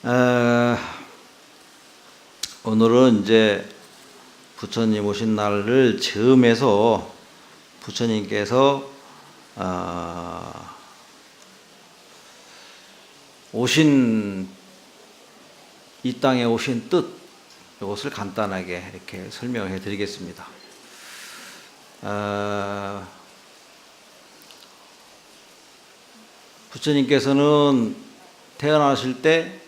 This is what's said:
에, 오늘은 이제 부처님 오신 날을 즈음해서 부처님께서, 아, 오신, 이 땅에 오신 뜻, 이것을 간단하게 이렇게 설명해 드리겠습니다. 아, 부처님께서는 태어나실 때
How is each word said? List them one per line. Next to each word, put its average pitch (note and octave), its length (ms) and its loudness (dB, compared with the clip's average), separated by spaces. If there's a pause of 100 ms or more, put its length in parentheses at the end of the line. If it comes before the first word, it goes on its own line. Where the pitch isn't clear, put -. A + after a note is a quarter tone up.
에, A#2+ 720 2 (1900)
오늘은 A2+ 600 6
이제 G#2+ 440 4 (880)
부처님 G#2+ 480 -2
오신 G#2+ 300 -2
날을 G#2 640 2
즈음해서 A#2 1120 4 (720)
부처님께서, A2+ 1040 -2 (680)
아, F2 1000 -10 (3000)
오신, A#2 960 2 (1600)
이 B2 160 -4
땅에 B2+ 260 2
오신 A#2 440 -2
뜻, - 320 -2 (600)
이것을 G2+ 300 -8
간단하게 F#2+ 840 -8
이렇게 F#2+ 380 -16
설명해 G#2 480 -8
드리겠습니다. G2 680 -10 (1600)
아, G2+ 1040 -8 (3500)
부처님께서는 C#3 1300 2 (640)
태어나실 C#3 640 0
때 E3 440 0